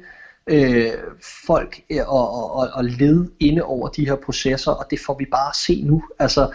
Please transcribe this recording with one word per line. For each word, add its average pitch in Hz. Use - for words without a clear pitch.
øh, 123
folk, -
øh, 151
og, 123
og, 110
og, 131
og 127
led 143
inde 156
over 127
de 147
her 135
processer, 135
og 135
det 143
får 135
vi 135
bare 139
se 170
nu. 156
Altså, 143